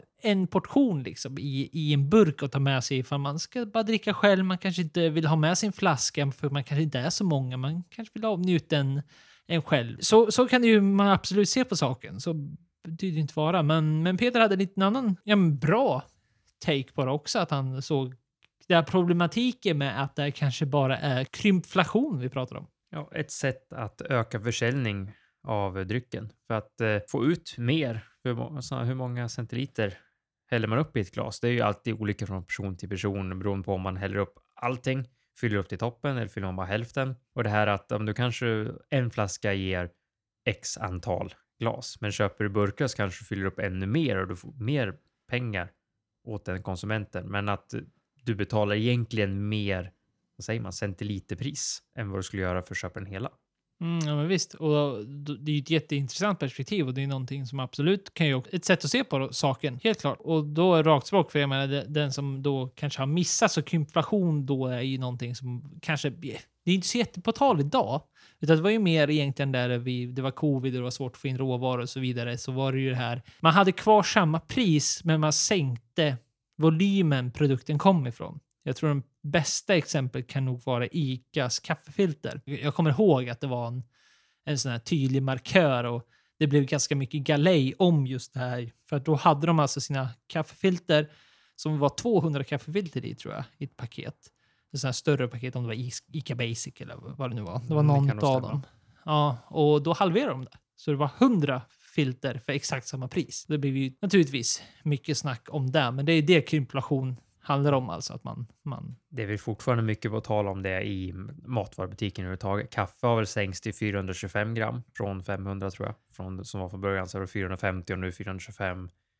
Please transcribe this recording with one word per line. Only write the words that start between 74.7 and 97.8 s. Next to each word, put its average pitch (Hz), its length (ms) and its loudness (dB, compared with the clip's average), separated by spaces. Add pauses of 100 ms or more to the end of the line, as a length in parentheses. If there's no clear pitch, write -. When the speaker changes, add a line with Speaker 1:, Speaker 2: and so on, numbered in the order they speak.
Speaker 1:
men 160 160 2
man 156 140 2
sänkte 147 840 0 (400)
volymen 160 720 4
produkten 147 460 0
kom 165 300 4
ifrån. 113 320 -10 (240)
Jag 127 120 -4
tror 156 140 0
den 139 140 0 (200)
bästa 160 520 0
exempel 131 480 0
kan 135 220 -2
nog 123 200 -4
vara 123 260 0
Icas 131 680 -2
kaffefilter. - 880 -4
Jag 139 300 -4
kommer 160 160 4
ihåg 131 380 4
att 120 120 -8
det 143 60 -4
var 123 200 -4
en, 123 160 -6 (640)
en 147 140 -2
sån 131 120 -2
här 117 80 -4
tydlig 135 440 0
markör 135 600 4
och 120 240 -4 (320)
det 156 80 4
blev 143 180 6
ganska 143 300 0
mycket 139 260 -2
galej 143 580 4
om 165 280 6
just 127 260 -8
det 131 60 -6
här. 123 320 -6 (180)
För 156 60 -2
att 139 100 -4
då 156 100 4
hade 151 320 4
de 165 120 4
alltså 139 220 0
sina 131 280 -4 (180)
kaffefilter 165 800 0 (460)
som 156 240 -2
var 143 100 4
tvåhundra 160 540 0
kaffefilter 151 640 -4
i, 113 100 -8
tror - 180 -10
jag, - 100 -8 (140)
i - 60 -8
ett - 140 -12
paket. - 380 -12 (560)
En 143 80 -8
sån 139 80 -2
här 127 60 -2
större 131 340 0
paket, 123 280 -10
om 123 80 -4
det 117 40 -4
var 113 60 -4
Is-, 123 340 -8
ICA 143 280 -8
Basic 120 460 -6
eller - 200 -14
vad 135 300 -8
det 117 40 -6
nu 120 60 -6
var. 98 260 -6
Det 160 60 -2
var 151 100 4